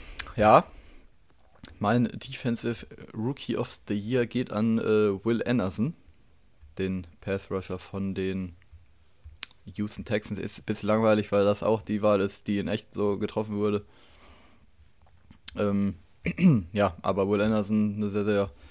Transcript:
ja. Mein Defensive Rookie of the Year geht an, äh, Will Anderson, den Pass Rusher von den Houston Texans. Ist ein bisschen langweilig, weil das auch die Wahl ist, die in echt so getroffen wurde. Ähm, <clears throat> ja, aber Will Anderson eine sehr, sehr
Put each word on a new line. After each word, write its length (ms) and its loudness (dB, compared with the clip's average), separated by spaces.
ja. 320 8
Mein 280 4
Defensive 800 -6
Rookie 420 -4
of 300 -6
the 80 -2
Year 320 0
geht 240 -4
an, 280 2
äh, 460 2
Will 200 0
Anderson, 500 -2
den 280 -4
Pass 300 -6
Rusher 280 -6
von 360 -6
den 420 -4
Houston 380 -8
Texans. 360 -4
Ist 180 -8
ein 60 -20
bisschen 240 -4
langweilig, 420 4
weil 140 4
das 180 2
auch 200 2
die 200 -4
Wahl 180 4
ist, 280 -4
die 100 0
in 80 -2
echt 280 -6
so 240 0
getroffen 380 -4
wurde. 280 0
Ähm, 380 0
<clears throat> 480 4
ja, 300 2
aber 260 0
Will 120 2
Anderson 560 2
eine 140 -2
sehr, 140 -2
sehr 260 2